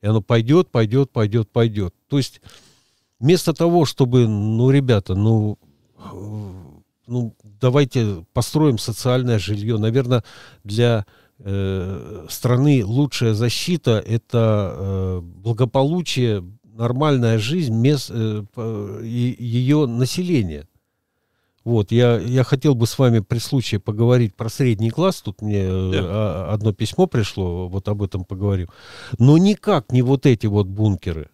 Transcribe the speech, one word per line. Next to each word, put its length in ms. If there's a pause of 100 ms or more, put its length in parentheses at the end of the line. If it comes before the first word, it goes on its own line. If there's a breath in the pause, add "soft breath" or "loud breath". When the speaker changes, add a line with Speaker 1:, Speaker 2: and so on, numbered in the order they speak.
Speaker 1:
И 40
оно 160
пойдёт, 480
пойдёт, 400
пойдёт, 400
пойдёт. 420 (160)
То 100
есть 220 (760 soft breath)
вместо 340
того, 340
чтобы, 420
ну, 420
ребята, 460
ну, 420 (400)
э, 540 (560)
ну, 260 (260)
давайте 720
построим 460
социальное 640
жильё. 380
Наверно, 440 (400 loud breath)
для, 420 (360 soft breath)
э, 880
страны 540
лучшая 500
защита — 720
это, 720
э, 420
благополучие, 1200 (200)
нормальная 720
жизнь 360
мес-, 360
э, 340 (100)
по-, 480
и, 420
её 440
населения. 800 (1000)
Вот, 280
я, 260
я 260
хотел 300
бы 120
с 120
вами 220
при 180
случае 420
поговорить 560
про 120
средний 420
класс. 300
Тут 220
мне, 220
э, 280
Speaker 2:
Да. 100
Speaker 1:
а, 520
одно 180
письмо 340
пришло, 640
вот 200
об 140
этом 220
поговорим. 440 (500 loud breath)
Но 180
никак 560
не 100
вот 240
эти 200
вот 220
бункеры. 640